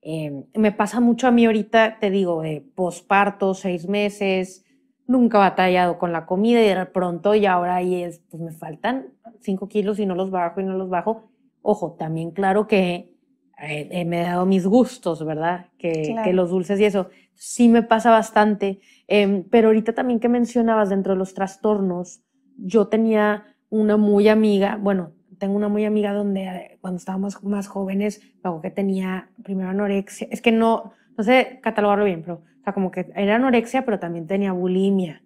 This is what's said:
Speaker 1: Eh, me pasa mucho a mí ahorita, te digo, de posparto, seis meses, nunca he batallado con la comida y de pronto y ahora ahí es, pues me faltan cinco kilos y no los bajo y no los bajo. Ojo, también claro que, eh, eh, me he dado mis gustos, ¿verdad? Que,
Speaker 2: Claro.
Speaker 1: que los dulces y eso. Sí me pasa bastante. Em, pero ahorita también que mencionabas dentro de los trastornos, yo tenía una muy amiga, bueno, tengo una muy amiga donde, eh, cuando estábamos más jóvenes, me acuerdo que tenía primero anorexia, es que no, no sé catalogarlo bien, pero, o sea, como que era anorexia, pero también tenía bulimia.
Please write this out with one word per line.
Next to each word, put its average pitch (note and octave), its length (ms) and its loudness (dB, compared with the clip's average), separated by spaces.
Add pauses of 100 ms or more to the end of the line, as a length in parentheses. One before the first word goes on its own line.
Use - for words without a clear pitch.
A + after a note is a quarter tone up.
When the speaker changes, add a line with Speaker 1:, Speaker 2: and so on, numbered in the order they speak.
Speaker 1:
Eh, D3+ 420 -8 (100)
me G#3+ 180 2
pasa G#3+ 280 -2
mucho A#3+ 280 4
a B3 40 6
mí A#3+ 140 6
ahorita, A3 540 2
te G3+ 120 0
digo, F3 300 0
de D#3 200 -6 (140)
posparto, G3 800 0
seis F3+ 340 -6
meses, G3 760 -4 (420)
nunca A#3+ 300 4
he G3+ 40 8
batallado F3+ 560 2
con E3+ 140 -4
la E3 140 -6
comida A3+ 360 2
y A3 60 4
de F#3 180 0
pronto F3+ 500 0
y G#3 100 4
ahora F3+ 300 0
ahí F3+ 280 -2
es, E3 160 -12 (100)
pues D#3+ 140 -12
me E3 80 -12
faltan E3 600 -8 (260)
cinco F#3+ 280 -6
kilos G3+ 300 -2
y G#3 80 -2
no F#3 80 -2
los F#3+ 160 -2
bajo F3+ 300 -4
y F#3+ 60 -4
no F#3+ 80 -4
los F#3+ 160 -6
bajo. F#3 400 -4 (320)
Ojo, F#3+ 360 -2
también E3 340 -6
claro G3 360 0
que, F#3 480 -2 (440)
eh, D3+ 320 -10
eh, F3 140 -6
me E3+ 160 -2
he - 40 -2
dado F3 200 0
mis F#3+ 220 2
gustos, F#3 580 0
¿verdad? E3 420 -4 (120)
Que, D#3+ 320 -4
Speaker 2:
Claro. A3+ 120 -4
Speaker 1:
que F#3 100 0
los F#3 180 2
dulces F#3+ 280 -2
y G#3 60 4
eso. F#3+ 240 0 (240)
Sí - 360 2
me A#3 120 6
pasa A3+ 300 2
bastante. G#3+ 680 2 (260)
Em, G3+ 420 2
pero A3+ 200 6
ahorita A3 240 2
también B3 260 -2
que A#3 100 0
mencionabas A3+ 600 2
dentro F#3+ 240 0
de F#3 60 0
los F#3+ 140 -4
trastornos, F#3+ 880 -4 (360)
yo G3+ 300 0
tenía G#3+ 580 0 (240)
una G#3+ 280 2
muy G#3 300 4
amiga, G#3+ 520 2
bueno, F#3+ 340 -2 (260)
tengo G3 160 -2
una G#3 120 -2
muy G#3 180 0
amiga G#3 280 0
donde, G3+ 320 -2
eh, F3+ 360 -14
cuando F3+ 160 -8
estábamos F#3+ 460 -8
más G3+ 240 -4
jóvenes, G3 540 -4
me - 280 -12
acuerdo E3 120 -8
que - 100 -8
tenía F#3+ 600 -4 (120)
primero F#3+ 260 -6
anorexia, G3 600 -4
es A#3 100 -10
que A#3 100 2
no, A3+ 420 0 (240)
no A3 60 -4
sé B3 380 0
catalogarlo G#3 440 0
bien, F3 160 -2
pero, E3+ 140 -10
o - 280 -20
sea, G3 100 -6
como F#3+ 180 -4
que F3+ 240 -10
era G3+ 200 0
anorexia, B3 500 0
pero G#3 140 -2
también E3+ 280 -10
tenía G3 260 -2
bulimia. F#3 720 -2